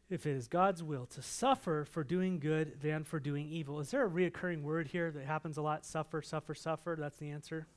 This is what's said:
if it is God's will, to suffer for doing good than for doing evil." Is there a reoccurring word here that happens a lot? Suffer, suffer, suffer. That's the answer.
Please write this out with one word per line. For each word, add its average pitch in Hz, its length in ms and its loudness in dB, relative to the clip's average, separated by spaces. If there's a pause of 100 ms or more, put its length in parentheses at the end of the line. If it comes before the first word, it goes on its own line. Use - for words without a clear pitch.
if 170 180 -2
it 143 80 4
is 120 120 -2
God's 175 360 4
will, 139 240 -4
to - 140 -14
suffer 190 640 2
for 160 180 -2
doing 180 340 2
good 156 440 2
than 151 220 0
for 156 160 -4
doing 143 280 -2
evil." 151 320 -4
Is 139 120 -4
there 262 140 4
a 190 40 2
reoccurring 170 520 2
word 151 280 0
here 170 200 0
that 143 160 -6
happens 156 320 -2
a 151 40 0
lot? 151 240 0
Suffer, 160 360 -4
suffer, 156 320 -4
suffer. 160 460 -2
That's 147 180 -4
the 147 140 -8
answer. 156 340 -6 (120)